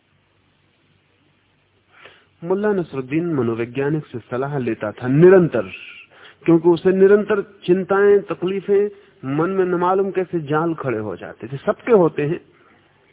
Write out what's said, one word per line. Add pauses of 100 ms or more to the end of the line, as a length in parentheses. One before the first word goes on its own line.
(2500)
मुल्ला
नसरुद्दीन
मनोवैज्ञानिक
से
सलाह
लेता
था
निरंतर, (840)
क्योंकि
उसे
निरंतर
चिंताएं,
तकलीफें, (480)
मन
में
न
मालूम
कैसे
जाल
खड़े
हो
जाते
थे,
सबके
होते
हैं। (720)